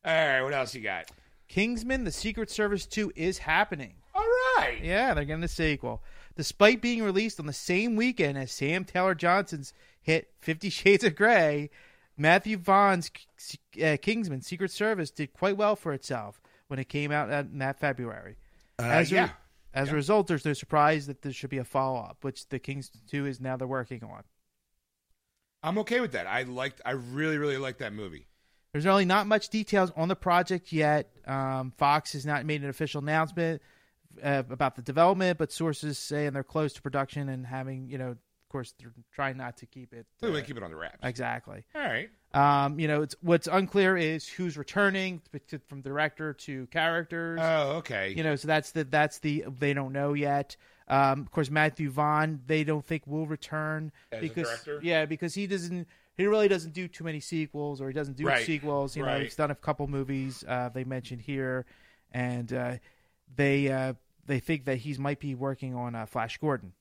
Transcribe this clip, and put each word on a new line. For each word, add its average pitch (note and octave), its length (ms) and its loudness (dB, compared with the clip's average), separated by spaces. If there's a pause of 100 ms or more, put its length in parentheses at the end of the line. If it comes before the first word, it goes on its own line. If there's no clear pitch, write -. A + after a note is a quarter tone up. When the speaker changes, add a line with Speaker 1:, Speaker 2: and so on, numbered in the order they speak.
Speaker 1:
All E3 80 2
right, D3 300 4
what C3+ 100 -2
else C3 220 -2
you A#2+ 60 -12
got? F#2 240 -4 (420)
Speaker 2:
Kingsman: A#3+ 560 -2
The F3 80 -2
Secret A3 400 -4
Service G3+ 340 0
two G#3+ 300 -2
is F3 240 -2
happening. D#3 560 0 (180)
Speaker 1:
All F#4+ 80 0
right. A#4+ 640 2
Speaker 2:
Yeah, G3+ 320 2
they're D3 100 0
getting D#3+ 180 -4
a E3+ 40 -2
sequel. C#3+ 560 -2 (320)
Despite G#3+ 440 6
being A#3+ 240 0
released G3+ 360 0
on D3+ 80 -6
the C#3+ 60 -6
same G#3+ 420 0
weekend G#3 420 2
as C3 140 -6
Sam E3+ 340 -2
Taylor F#3 300 2
Johnson's E3+ 580 0 (260)
hit D#3+ 300 0 (100)
Fifty D#3+ 300 -4
Shades G3 340 6
of E3+ 120 2
Grey, D#3+ 560 4 (440)
Matthew F#3 420 4
Vaughn's F#3+ 520 6 (640)
K-, D3+ 200 2
uh, C#3+ 40 2
Kingsman: F#3+ 440 -2
Secret F3+ 280 -4
Service G#3 400 0
did - 240 -8
quite G3 240 0
well G#3 180 4
for E3+ 160 -6
itself A#2 480 -6 (280)
when C#3 120 -6
it C3 80 -6
came D3 240 -2
out D3 200 0
in C#3+ 260 -4
that C3+ 220 -4
February. A#2+ 560 -4 (440)
Speaker 1:
Uh, A#2+ 40 -2
Speaker 2:
As D3+ 280 4
a, F#3+ 40 2
Speaker 1:
yeah. - 140 4 (440)
Speaker 2:
as C#3 140 0
Speaker 1:
Yeah. D3 60 -2
Speaker 2:
a - 20 0
result, E3+ 320 4
there's D#3 180 0
no D3+ 80 2
surprise D3 540 4
that C#3 160 -12
there C#3 100 -6
should C3 160 -10
be C#3 80 -4
a B2 60 -4
follow-up, C3 600 -2
which - 260 -8
the B2+ 100 -6
Kings C#3 320 -10 (180)
two C#3+ 160 -2
is B2+ 160 -6
now C3 160 -4
they're B2+ 100 -4
working B2 360 -6
on. G2+ 180 -16 (1400)
Speaker 1:
I'm F3 160 -2
okay A#3 200 0
with G3 140 -2
that. F2+ 120 -4
I G#2+ 160 -2
liked, B2+ 420 -6
I B2 100 -4
really, C#3 440 -2
really C#3+ 200 0
liked C3 220 -6
that A2 140 -8
movie. G2 320 -10 (460)
Speaker 2:
There's D3 140 -2
really G3 200 6
not G3 220 4
much G#3+ 220 2
details G3 460 2
on D#3+ 120 0
the F#3 80 2
project F3+ 560 2
yet. D3+ 400 2 (160)
Um, C3+ 500 -2
Fox D3 360 4
has C#3 120 -8
not D3 220 -2
made D3+ 160 -2
an C#3+ 60 -4
official D3 300 -4
announcement, D#3+ 600 0 (600)
uh, C#3 260 2
about C3 260 0
the B2+ 60 -12
development, F3 560 4
but D#3 140 -2
sources D3+ 480 -4
saying D3 340 -4
they're C3+ 100 -4
close D#3 300 -2
to - 80 -20
production C#3 480 -4
and B2+ 160 -8
having, C3 440 -8
you C3+ 100 -10
know, B2+ 100 -6
of A#2+ 80 -10 (320)
course, C3 300 -8
they're A#2+ 120 -20 (220)
trying C3+ 240 -4
not B2 200 -10
to A#2+ 100 -20
keep B2+ 260 -20
it, A#2 140 -18 (120)
Speaker 1:
They A#3 100 -2
wanna D3+ 120 0
Speaker 2:
uh, A#2 40 -10
Speaker 1:
keep C3 120 -10
it G#2 60 -8
on E2+ 80 -10
the D#2 60 -12
wraps. D#2+ 260 -10
Speaker 2:
Exactly. A#2 600 -6 (120)
Speaker 1:
All D4+ 60 -6
right. F3 280 -2 (240)
Speaker 2:
Um, C#3+ 460 4
you D#3 80 0
know, D3+ 160 2
it's, C#3+ 180 -6
what's E3+ 260 4
unclear F#3+ 500 4
is D#3+ 300 0
who's F3 300 -4
returning F#3+ 640 0 (280)
to, D3+ 180 -8
from C#3 140 -14
director D3 520 -2
to C3 340 -10
characters. E3 720 -2
Speaker 1:
Oh, D#3 380 2
okay. G2 400 -4
Speaker 2:
You D#3+ 60 -2
know, D3+ 120 2
so D3 120 -6
that's D#3 240 0
the, D#3+ 140 -2
that's D3+ 340 2
the, D3+ 260 -2 (140)
they C#3+ 140 2
don't C3+ 200 -4
know C#3+ 200 0
yet. C#3+ 420 0 (320)
Um, C3+ 340 4
of - 100 -12
course, D3+ 180 0
Matthew D#3 400 2
Vaughn, D3+ 580 2
they D#3 180 2
don't D3+ 200 -2
think D#3+ 220 -6
will D#3 180 -4
return D#3 680 -6 (180)
Speaker 1:
As A2+ 80 -8
a - 20 -6
Speaker 2:
because, D#3+ 260 -4
Speaker 1:
director? C#3+ 360 -6
Speaker 2:
yeah, D#3+ 220 2
because D#3 280 -4
he G3 140 -4
doesn't, F3 400 -4 (300)
he F#3 80 2
really G#3 240 6
doesn't D#3+ 240 0
do F3+ 160 -8
too - 160 -12
many D#3 160 -6
sequels, D3 580 -4
or C3+ 80 -6
he C3 60 -6
doesn't C#3 240 -4
do D3 80 -2
Speaker 1:
Right. B2+ 200 4
Speaker 2:
sequels. C#3+ 520 -2
You C#3+ 60 -2
know, C3 60 -2
Speaker 1:
Right. A#2 140 0
Speaker 2:
he's A2+ 120 -8
done D3 160 0
a C#3+ 40 -4
couple D3 320 -4
movies, C3+ 580 -4
uh, B2 280 -2
they C3 100 -4
mentioned B2+ 380 -8
here, C3 440 -4 (460)
and, B2 400 -4
uh, B2 240 -4 (580)
they, C#3 380 2
uh, C3 220 -2 (320)
they C3+ 160 0
think D3 240 -2
that C3 140 0
he's C3 200 -6
might C3+ 220 -4
be C#3+ 140 -6
working C3 400 -6
on, A#2+ 200 -6
uh, A2 100 -8
Flash A#2 340 -6
Gordon. B2+ 420 -2